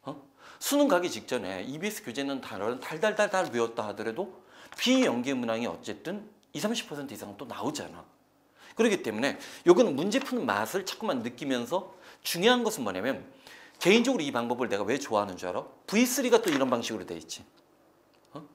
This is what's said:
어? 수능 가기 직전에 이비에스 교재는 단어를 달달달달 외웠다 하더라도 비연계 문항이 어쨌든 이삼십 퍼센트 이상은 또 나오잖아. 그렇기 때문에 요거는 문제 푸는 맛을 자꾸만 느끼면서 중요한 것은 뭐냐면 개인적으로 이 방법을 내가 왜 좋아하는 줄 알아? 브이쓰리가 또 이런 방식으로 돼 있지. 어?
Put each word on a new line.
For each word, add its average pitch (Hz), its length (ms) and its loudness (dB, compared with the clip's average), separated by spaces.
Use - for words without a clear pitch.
어? - 180 -12
수능 285 280 4
가기 175 220 4
직전에 95 540 -6
이비에스 160 400 -6
교재는 135 380 -4
단어를 110 380 -4
달달달달 190 720 0
외웠다 113 360 -2
하더라도 110 520 -6
비연계 139 560 2
문항이 117 320 -2
어쨌든 147 640 -8
이삼십 220 340 -4
퍼센트 143 240 -8
이상은 101 260 -12
또 139 80 -14
나오잖아. 95 600 -8
그렇기 220 260 4
때문에 113 380 -2
요거는 180 300 8
문제 202 240 0
푸는 254 260 -2
맛을 110 400 0
자꾸만 156 380 -4
느끼면서 127 720 -4
중요한 233 420 2
것은 180 200 -2
뭐냐면 107 420 -2
개인적으로 226 420 6
이 139 100 -2
방법을 120 380 0
내가 101 140 0
왜 123 160 0
좋아하는 101 380 0
줄 90 120 -6
알아? 98 160 -6
브이쓰리가 240 560 4
또 185 80 2
이런 135 180 2
방식으로 113 380 -2
돼 87 80 -8
있지. - 280 -12
어? 147 220 -16